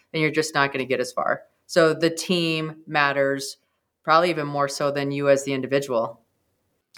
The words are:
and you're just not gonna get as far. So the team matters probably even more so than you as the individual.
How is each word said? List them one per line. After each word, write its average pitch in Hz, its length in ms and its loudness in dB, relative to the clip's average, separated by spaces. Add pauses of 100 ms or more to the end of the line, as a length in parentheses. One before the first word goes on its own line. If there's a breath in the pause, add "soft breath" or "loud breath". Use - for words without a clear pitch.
(120)
and 160 80 -2
you're 151 120 2
just 151 240 -2
not 143 160 2
gonna 131 140 -4
get 127 120 -2
as 127 140 -6
far. - 320 -2 (220)
So 160 280 4
the 165 160 2
team 160 680 -2 (100)
matters 139 720 0 (440)
probably 170 280 4
even 156 180 -4
more 143 200 -2
so 143 220 -2
than 143 220 -2
you 143 160 0
as 139 160 4
the 139 80 -4
individual. 131 720 -2 (760)